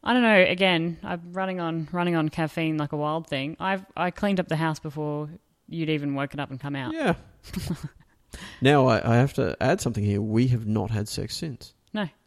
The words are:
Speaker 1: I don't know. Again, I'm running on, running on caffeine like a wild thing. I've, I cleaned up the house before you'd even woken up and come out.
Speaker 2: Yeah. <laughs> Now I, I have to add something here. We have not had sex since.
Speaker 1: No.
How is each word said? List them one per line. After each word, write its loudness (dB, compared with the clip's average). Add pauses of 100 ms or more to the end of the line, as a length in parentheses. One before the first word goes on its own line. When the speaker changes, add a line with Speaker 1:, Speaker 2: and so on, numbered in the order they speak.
Speaker 1:
I -2
don't 4
know. 8
Again, 2
I'm -8
running -4
on, -4
running 0
on 2
caffeine -2
like -4
a -4
wild -4
thing. -4
I've, -2 (120)
I 0
cleaned 0
up -4
the -2
house 0
before -6 (400)
you'd -4
even 0
woken -4
up -8
and -10
come -6
out. -6
Speaker 2:
Yeah. 2
<laughs> -12 (960)
Now 6
I, 4
I 6
have 4
to -2
add 2
something -2
here. 2
We 2
have 0
not 0
had -2
sex -8
since. -10 (200)
Speaker 1:
No. -4 (180)